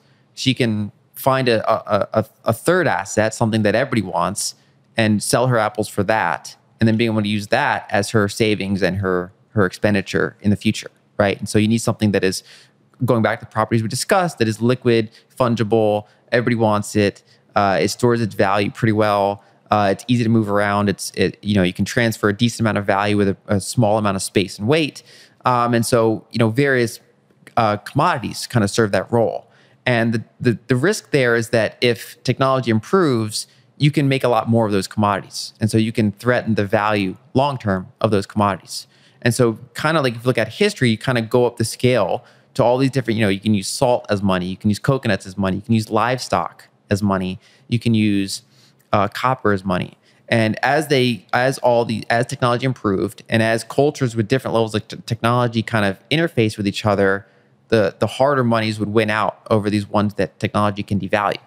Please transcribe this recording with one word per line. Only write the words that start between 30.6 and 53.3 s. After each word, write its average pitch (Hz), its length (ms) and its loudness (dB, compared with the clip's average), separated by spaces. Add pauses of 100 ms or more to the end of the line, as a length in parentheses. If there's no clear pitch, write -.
the 131 100 2
risk 180 340 -2
there 123 240 2
is 117 140 -2
that 107 320 0
if - 420 -2
technology 131 480 0
improves, 113 760 0 (300)
you 143 140 4
can 143 160 2
make 135 160 0
a 123 60 4
lot 113 180 2
more 113 180 4
of 101 60 0
those 98 160 0
commodities. - 720 -2
And 110 100 0
so 113 80 2
you 110 140 0
can 107 220 0
threaten 117 420 -2
the 104 100 0
value 104 520 -2 (160)
long-term 117 640 -2
of 110 120 0
those 101 140 0
commodities. - 600 -4 (360)
And 120 100 2
so 113 260 0 (140)
kind 160 240 0
of 147 60 0
like 120 120 -2
if 117 80 -16
you 123 40 -4
look 127 100 0
at 113 100 0
history, 202 420 0
you 110 80 2
kind 127 200 -2
of 110 120 -4
go 123 160 2
up 113 120 -2
the 113 80 -2
scale 110 580 0 (300)
to 123 100 2
all 120 140 4
these 135 140 0
different, 120 260 -2
you 113 80 2
know, 98 40 2
you 98 100 -2
can 110 160 0
use 95 120 -2
salt - 420 0
as 101 120 -2
money, 92 240 0
you 92 100 -6
can 107 140 -2
use 101 80 0
coconuts 123 480 -2
as 92 120 -16
money, 95 180 -2
you 95 80 -6
can 117 100 0
use 110 160 0
livestock 110 800 -2 (220)
as 98 100 -2
money, 95 380 -2 (280)
you 117 120 -2
can 113 160 0
use, 101 480 -2 (500)
uh, 104 140 2
copper 127 440 -2
as 95 140 -2
money. 92 320 -4 (320)
And 110 340 2
as 143 240 0
they, 127 460 0
as 127 240 0
all 120 260 2
the, 113 280 -4
as 117 160 0
technology 123 400 -2
improved 101 600 -2
and 113 140 0